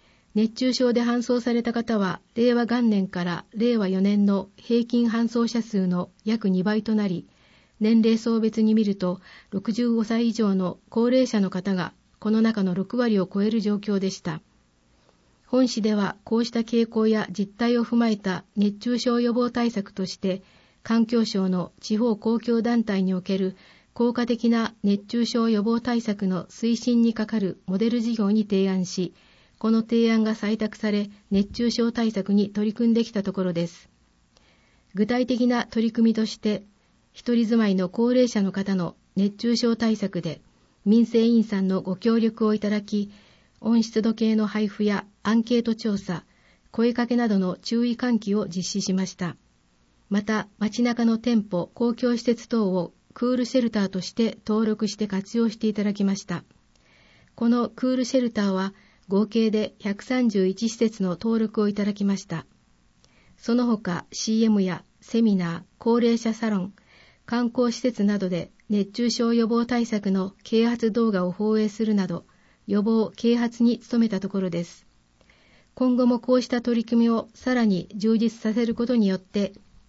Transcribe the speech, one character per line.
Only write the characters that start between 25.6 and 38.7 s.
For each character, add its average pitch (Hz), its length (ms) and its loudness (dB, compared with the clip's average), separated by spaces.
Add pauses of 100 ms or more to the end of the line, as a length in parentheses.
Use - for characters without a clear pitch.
防 233 200 0
対 233 180 -2
策 208 280 -4
の 185 180 -4
推 226 320 -2
進 240 240 2
に 233 120 2
係 220 320 -2
る - 200 -6
モ 185 120 -2
デ 226 120 2
ル 240 100 0
事 233 140 -2
業 208 180 0
に 214 120 2
提 190 260 0
案 190 160 0
し、 180 280 -6 (440)
こ 220 120 -2
の 226 120 4
提 233 300 2
案 220 120 2
が 220 100 0
採 220 240 -4
択 220 200 -6
さ 214 140 -4
れ、 202 180 -2 (200)
熱 202 220 0
中 233 200 -2
症 233 200 0
対 233 200 0
策 196 220 -2
に 202 180 2
取 208 180 -2
り 208 40 -6
組 233 160 2
ん 233 40 4
で 233 100 2
き - 80 -8
た 196 100 -2
と 196 120 -4
こ 190 100 -2
ろ 180 100 -2
で 170 140 -2
す。 - 220 -18 (1080)
具 208 120 0
体 247 200 0
的 247 180 0
な 240 200 0
取 233 220 -2
り 226 40 -2
組 226 200 2
み - 20 2
と 220 120 0
し - 140 -10
て、 - 240 -4 (480)
一 - 240 -2
人 233 100 4
住 226 120 2
ま 220 100 4
い 196 80 4
の 185 140 0
高 233 240 0
齢 247 160 4
者 220 120 0
の 190 120 0
方 196 220 -2